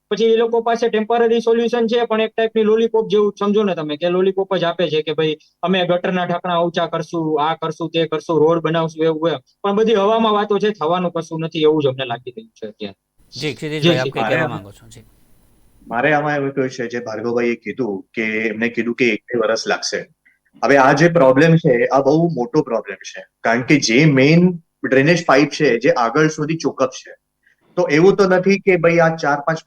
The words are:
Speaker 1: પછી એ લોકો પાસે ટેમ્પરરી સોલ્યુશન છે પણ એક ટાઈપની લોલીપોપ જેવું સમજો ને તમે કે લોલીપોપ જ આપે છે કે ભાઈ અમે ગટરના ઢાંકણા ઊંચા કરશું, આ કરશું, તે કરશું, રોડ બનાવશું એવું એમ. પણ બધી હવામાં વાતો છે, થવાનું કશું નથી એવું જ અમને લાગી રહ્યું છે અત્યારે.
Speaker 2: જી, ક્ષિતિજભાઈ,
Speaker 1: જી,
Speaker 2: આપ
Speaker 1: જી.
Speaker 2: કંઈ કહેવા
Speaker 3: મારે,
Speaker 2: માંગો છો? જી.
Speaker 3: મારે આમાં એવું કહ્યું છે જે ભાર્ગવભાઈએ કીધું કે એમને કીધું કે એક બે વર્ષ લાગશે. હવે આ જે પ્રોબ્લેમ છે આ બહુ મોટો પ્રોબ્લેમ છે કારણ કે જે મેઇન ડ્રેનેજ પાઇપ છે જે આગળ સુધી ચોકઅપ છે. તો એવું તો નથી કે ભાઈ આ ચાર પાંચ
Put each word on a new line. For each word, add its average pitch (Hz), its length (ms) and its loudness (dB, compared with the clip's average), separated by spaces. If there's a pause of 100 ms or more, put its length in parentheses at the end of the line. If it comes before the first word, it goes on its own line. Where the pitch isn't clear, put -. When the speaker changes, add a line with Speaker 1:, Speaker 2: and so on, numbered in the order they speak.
Speaker 1:
પછી 208 160 -2
એ 226 100 4
લોકો 233 260 0
પાસે 233 280 0
ટેમ્પરરી 226 500 0
સોલ્યુશન 233 480 0
છે 240 180 -2
પણ 220 160 0
એક 220 160 -2
ટાઈપની 226 260 0
લોલીપોપ 220 440 0
જેવું 208 320 2
સમજો 208 240 0
ને 190 120 -2
તમે 151 220 -6
કે 175 120 -2
લોલીપોપ 190 460 0
જ 170 80 -2
આપે 170 260 -2
છે 151 120 -2
કે 151 120 -4
ભાઈ 156 240 -2 (260)
અમે 180 240 0
ગટરના 175 380 -2
ઢાંકણા 175 320 -4
ઊંચા 170 300 -2
કરશું, 160 640 -4
આ 160 60 -4
કરશું, 160 340 -8
તે 165 180 -2
કરશું, 156 320 -2
રોડ 165 200 4
બનાવશું 160 460 -2
એવું 160 240 0
એમ. 143 80 -2 (260)
પણ 202 120 0
બધી 220 180 2
હવામાં 214 400 2
વાતો 208 260 0
છે, 208 100 0
થવાનું 175 420 -2
કશું 165 280 -8
નથી 160 220 -6
એવું 151 220 4
જ 139 40 2
અમને 131 180 -4
લાગી 120 260 -10
રહ્યું 113 180 -18
છે - 180 -16
અત્યારે. 104 280 -12 (440)
Speaker 2:
જી, 139 140 -6
ક્ષિતિજભાઈ, 156 400 -2
Speaker 1:
જી, 135 60 -2
Speaker 2:
આપ 131 60 -4
Speaker 1:
જી. 139 40 -6
Speaker 2:
કંઈ 143 120 -6
કહેવા 113 140 -2
Speaker 3:
મારે, 127 120 -2
Speaker 2:
માંગો 101 240 -12
છો? 113 160 -20
જી. 113 160 -20 (840)
Speaker 3:
મારે 131 260 -2
આમાં 147 220 -2
એવું 139 160 -4
કહ્યું 131 180 -4
છે 120 180 -8
જે 120 120 -8
ભાર્ગવભાઈએ 117 560 -4
કીધું 101 580 -8
કે 113 80 -6
એમને 110 480 -4
કીધું 117 260 -4
કે 123 140 2
એક 104 100 -2
બે 123 200 -6
વર્ષ 110 280 -2
લાગશે. - 420 -6 (540)
હવે 143 140 4
આ 135 160 6
જે 156 160 4
પ્રોબ્લેમ 156 460 6
છે 127 300 2
આ 135 160 2
બહુ 156 280 2
મોટો 127 320 -2
પ્રોબ્લેમ 107 340 -4
છે - 300 -18 (180)
કારણ 120 180 0
કે - 180 2
જે 123 260 4
મેઇન 160 560 4 (220)
ડ્રેનેજ 139 420 2
પાઇપ 147 240 4
છે 123 300 0
જે 135 120 2
આગળ 123 360 0
સુધી 156 300 -6
ચોકઅપ 131 320 -4
છે. - 260 -20 (600)
તો 180 120 0
એવું 170 280 4
તો 196 120 2
નથી 185 320 2
કે 185 180 2
ભાઈ 165 200 2
આ 165 180 2
ચાર 147 240 -2
પાંચ 160 280 -4